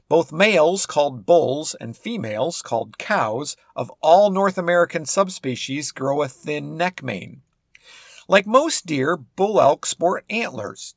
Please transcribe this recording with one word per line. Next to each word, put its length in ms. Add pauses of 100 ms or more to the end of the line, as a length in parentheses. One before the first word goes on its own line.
Both 240
males, 540
called 400
bulls, 560
and 160
females, 640
called 380
cows, 580 (180)
of 160 (100)
all 280
North 300
American 480
subspecies 840
grow 300
a 60
thin 500
neck 240
mane. 400 (840)
Like 180
most 400
deer, 320
bull 420
elk 280
sport 420
antlers, 680